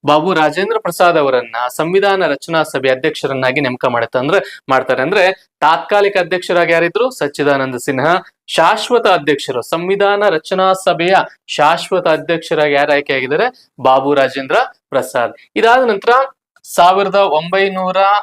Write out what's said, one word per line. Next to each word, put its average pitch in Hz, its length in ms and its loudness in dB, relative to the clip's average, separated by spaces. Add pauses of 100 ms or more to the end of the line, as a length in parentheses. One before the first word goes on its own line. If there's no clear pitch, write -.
ಬಾಬು 156 280 2
ರಾಜೇಂದ್ರ 160 440 0
ಪ್ರಸಾದ್ 175 400 2
ಅವರನ್ನ 123 380 0 (120)
ಸಂವಿಧಾನ 190 580 0
ರಚನಾ 156 360 -2
ಸಭೆ 139 280 -2
ಅಧ್ಯಕ್ಷರನ್ನಾಗಿ 131 720 -2
ನೇಮಕ 127 240 -4
ಮಾಡುತ್ತೆ, 120 340 -2
ಅಂದ್ರೆ 175 500 -2
ಮಾಡ್ತಾರೆ. 131 340 0
ಅಂದ್ರೆ 185 460 0 (120)
ತಾತ್ಕಾಲಿಕ 202 560 0
ಅಧ್ಯಕ್ಷರಾಗಿ 175 560 0
ಯಾರಿದ್ರು? 175 380 0
ಸಚ್ಚಿದಾನಂದ 139 640 -2
ಸಿನ್ಹಾ. 139 420 0 (300)
ಶಾಶ್ವತ 220 600 0
ಅಧ್ಯಕ್ಷರು, 143 560 0
ಸಂವಿಧಾನ 196 680 0
ರಚನಾ 185 440 0
ಸಭೆಯ 180 420 0 (320)
ಶಾಶ್ವತ 170 600 0
ಅಧ್ಯಕ್ಷರಾಗಿ 156 680 -2
ಯಾರು 147 180 2
ಆಯ್ಕೆ 143 200 -2
ಆಗಿದ್ದಾರೆ? 139 680 -4
ಬಾಬು 135 340 2
ರಾಜೇಂದ್ರ 135 420 0 (320)
ಪ್ರಸಾದ್. 120 460 -2 (220)
ಇದಾದ 240 280 4
ನಂತರ 214 260 0 (520)
ಸಾವಿರದ 185 520 2
ಒಂಬೈನೂರ 185 840 0 (260)